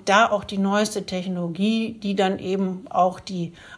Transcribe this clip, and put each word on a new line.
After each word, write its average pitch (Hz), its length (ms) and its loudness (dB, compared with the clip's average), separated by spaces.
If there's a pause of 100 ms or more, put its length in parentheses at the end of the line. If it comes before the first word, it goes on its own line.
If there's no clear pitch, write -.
da 214 240 6
auch 202 160 0
die 202 120 -6
neueste 202 480 0
Technologie, 185 960 -2
die 202 140 -2
dann 190 240 2
eben 185 500 -2
auch 180 300 2
die, 170 320 -6 (260)